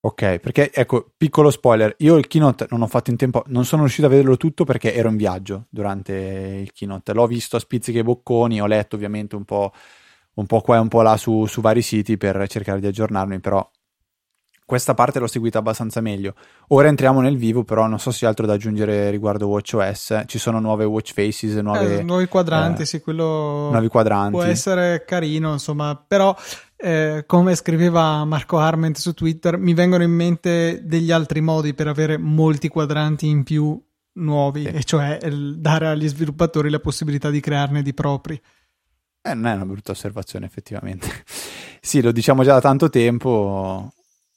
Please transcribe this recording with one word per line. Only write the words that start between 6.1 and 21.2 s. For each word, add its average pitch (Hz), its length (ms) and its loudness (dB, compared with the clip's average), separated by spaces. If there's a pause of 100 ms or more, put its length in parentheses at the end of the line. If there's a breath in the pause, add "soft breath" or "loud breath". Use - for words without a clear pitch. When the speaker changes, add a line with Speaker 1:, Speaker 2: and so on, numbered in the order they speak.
Speaker 1:
il 95 120 -14
keynote. 98 400 -10
L'ho 117 120 4
visto 117 300 -4
a 117 40 0
spizzichi 117 400 -4
e 113 40 0
bocconi, 117 560 0
ho 104 60 -2
letto 104 320 0
ovviamente 104 400 -10
un 101 80 -12
po', 101 260 -4 (640 soft breath)
un 104 120 -6
po' 113 140 2
qua 117 160 4
e 113 40 6
un 113 100 2
po' 113 140 6
là 110 120 6
su, 110 300 0
su 107 160 -6
vari 110 200 4
siti 107 360 -2
per 98 320 -2
cercare 98 320 -6
di 101 60 -4
aggiornarmi, 98 520 -4
però 95 260 -2 (1000)
questa 127 280 -2
parte 127 260 2
l'ho 120 80 -2
seguita 113 320 -2
abbastanza 110 420 -4
meglio. 98 340 -6 (340 soft breath)
Ora 147 200 8
entriamo 131 320 4
nel 135 160 2
vivo, 117 260 0
però 110 240 2
non 110 120 -4
so 127 120 -4
se - 80 -6
c'è 123 60 -2
altro 110 200 0
da 104 80 0
aggiungere 104 560 -2
riguardo 104 380 -2
watch 101 280 -4
O 98 180 0
S. 110 320 -4
Ci - 120 -10
sono 113 220 -2
nuove 110 240 -2
watch 110 300 -4
faces, 107 420 -2